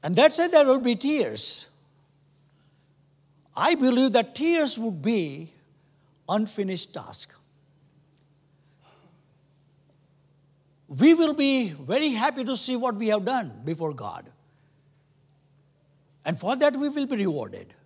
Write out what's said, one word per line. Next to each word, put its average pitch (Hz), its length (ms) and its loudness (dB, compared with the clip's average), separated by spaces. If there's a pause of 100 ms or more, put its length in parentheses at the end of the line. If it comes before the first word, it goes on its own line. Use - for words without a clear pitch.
And 165 140 0
that 277 160 6
said, 339 180 0
there 311 140 8
will 262 160 4
be 240 160 0
tears. 240 680 -4 (1900)
I 320 200 2
believe 254 380 2
that 233 220 2
tears 311 440 0
would 208 240 -6
be 160 500 -4 (760)
unfinished 196 680 -4
task. - 400 -14 (3500)
We 185 240 6
will 320 220 4
be 269 380 0
very 185 360 -2
happy 254 380 -2
to 254 100 -4
see 254 200 -4
what 240 180 -2
we 220 140 -4
have 208 180 0
done 190 360 -6
before 156 300 -6
God. 104 400 -12 (1900)
And 160 160 -4
for 226 160 -2
that 285 200 2
we 285 120 -2
will 285 160 -4
be 254 120 -4
rewarded. 139 580 -4 (120)